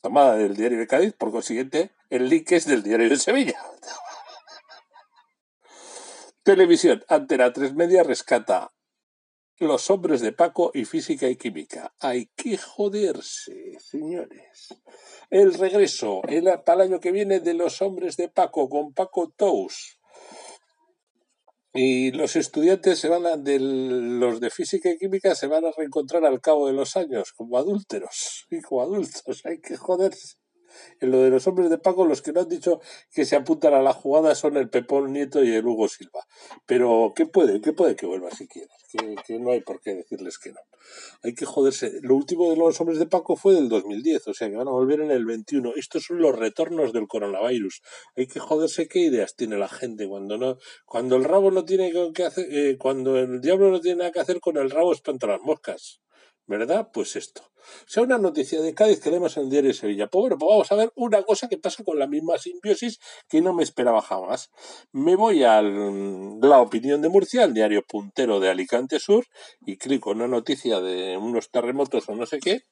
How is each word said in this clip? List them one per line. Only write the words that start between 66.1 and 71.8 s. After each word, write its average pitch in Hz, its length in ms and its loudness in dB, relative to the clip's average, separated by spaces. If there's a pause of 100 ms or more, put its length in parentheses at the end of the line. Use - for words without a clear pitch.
Opinión 123 420 0
de 165 60 2
Murcia, 196 360 4
el 139 100 2
diario 107 320 2
puntero 104 540 -2
de 95 100 2
Alicante 120 480 -2
Sur, 214 280 2 (380)
y - 120 -10
clico 131 340 -4
en 104 80 -2
una 120 80 -2
noticia 120 540 -2
de 92 380 -6
unos 113 340 -4
terremotos 123 560 -2